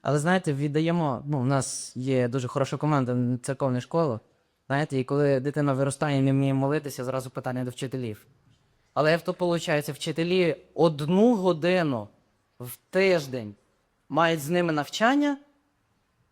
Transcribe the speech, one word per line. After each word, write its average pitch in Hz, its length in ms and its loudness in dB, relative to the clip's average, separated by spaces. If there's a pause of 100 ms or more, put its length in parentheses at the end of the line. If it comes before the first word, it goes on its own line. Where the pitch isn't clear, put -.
Але, 147 160 0
знаєте, 175 340 0
віддаємо, 151 720 0
ну, 147 140 0
у 120 40 0
нас - 520 -2
є 127 320 0
дуже 123 200 -4
хороша 135 280 -2
команда 135 360 0
н-, 123 260 0
церковної 131 420 -2
школи, 143 400 -2 (460)
знаєте, 139 320 -2
і 127 60 -2
коли 139 360 2
дитина 143 320 0
виростає 139 460 0
і 135 40 4
не 135 100 4
вміє 135 220 2
молитися, 139 500 -2
зразу 131 260 -6
питання 127 340 -6
до 123 60 -6
вчителів. 123 560 -8 (680)
Але 151 180 2
як 165 100 0
то 185 100 -4
виходить, 170 560 -2
вчителі 165 680 0 (180)
одну 170 640 4
годину 170 720 0 (520)
в 123 160 -14 (140)
тиждень 139 640 0 (540)
мають 165 320 2
з 143 100 -6
ними 175 220 2
навчання, 269 680 0 (920)